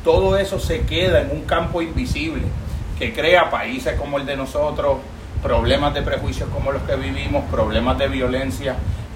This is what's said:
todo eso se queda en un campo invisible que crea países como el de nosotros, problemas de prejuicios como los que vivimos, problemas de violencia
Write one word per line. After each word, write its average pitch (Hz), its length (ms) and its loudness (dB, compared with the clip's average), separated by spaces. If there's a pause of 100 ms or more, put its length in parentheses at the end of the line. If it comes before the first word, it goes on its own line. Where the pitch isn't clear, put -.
todo 190 320 4
eso 190 240 0
se - 220 0
queda 165 380 4
en 135 100 -2
un 151 120 -4
campo 170 400 0
invisible 160 600 -2 (560)
que 120 140 -2
crea 165 380 4
países 120 480 -2
como 143 200 -2
el 135 80 -4
de 139 100 -4
nosotros, 143 640 0 (440)
problemas 143 520 2
de 143 80 -2
prejuicios - 460 -2
como 139 240 -2
los 139 100 -2
que 143 140 0
vivimos, 135 540 -2
problemas 113 480 2
de 139 100 2
violencia 131 640 0 (420)